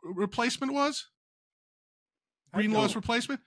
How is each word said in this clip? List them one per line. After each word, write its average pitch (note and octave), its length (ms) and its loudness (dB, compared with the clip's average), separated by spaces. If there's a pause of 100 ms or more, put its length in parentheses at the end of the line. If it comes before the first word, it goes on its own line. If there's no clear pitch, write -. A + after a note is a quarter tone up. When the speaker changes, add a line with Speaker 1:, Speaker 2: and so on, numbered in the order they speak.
Speaker 1:
replacement A#3 720 -2
was? C#4+ 340 0 (1500)
Speaker 2:
I F3+ 40 -6
Speaker 1:
Greenlaw's G#3+ 360 4
Speaker 2:
don't. - 40 -4
Speaker 1:
replacement? A#3 500 -2